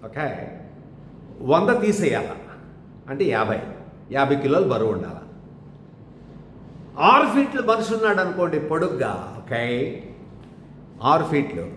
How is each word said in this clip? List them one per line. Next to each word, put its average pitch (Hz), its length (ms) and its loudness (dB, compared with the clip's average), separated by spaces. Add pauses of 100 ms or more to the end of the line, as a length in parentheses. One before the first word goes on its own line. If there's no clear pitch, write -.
ఓకే, 147 200 -6 (1200)
వంద 190 200 6 (120)
తీసేయాల 165 500 2 (760)
అంటే 139 140 -2 (100)
యాభై, 107 260 0 (560)
యాభై 139 280 4
కిలోలు 160 280 4
బరువు 110 240 2
ఉండాలి. 85 260 -8 (1900)
ఆరు 277 240 8
ఫీట్ల 277 260 2 (100)
మనిషి 220 260 2
ఉన్నాడు 214 280 2
అనుకోండి 175 340 0 (140)
పొడుగ్గా, 135 400 0 (260)
ఓకే, 117 240 -4 (1500)
ఆరు 156 180 4
ఫీట్లు 139 340 -2 (120)